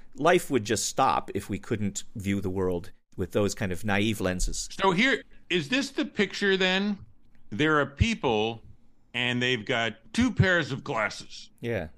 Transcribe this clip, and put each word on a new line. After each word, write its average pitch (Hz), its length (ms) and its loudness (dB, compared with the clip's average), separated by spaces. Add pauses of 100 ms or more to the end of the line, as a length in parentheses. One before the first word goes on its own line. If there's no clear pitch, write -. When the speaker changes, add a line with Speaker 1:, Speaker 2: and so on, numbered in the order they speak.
(160)
Speaker 1:
life 170 360 4
would 117 140 2
just 110 200 0
stop - 480 0
if - 160 -6
we 98 80 -2
couldn't 101 460 -4 (120)
view 98 260 -2
the 95 100 -2
world 92 400 -2 (240)
with 92 160 -4
those 101 240 2
kind 95 160 -4
of 87 120 -4
naive 107 380 0
lenses. 92 480 0 (100)
Speaker 2:
So 190 120 4
here, 240 320 2 (260)
is 170 200 0
this 269 200 0
the 294 160 -4
picture 196 500 0
then? 190 440 2 (500)
There 151 300 4
are 139 80 4
people, 113 720 0 (540)
and 123 260 0
they've 123 240 2
got 117 280 0 (200)
two 247 180 2
pairs 175 400 2
of 131 120 -6
glasses. - 640 -6 (120)
Speaker 1:
Yeah. 107 260 -4 (100)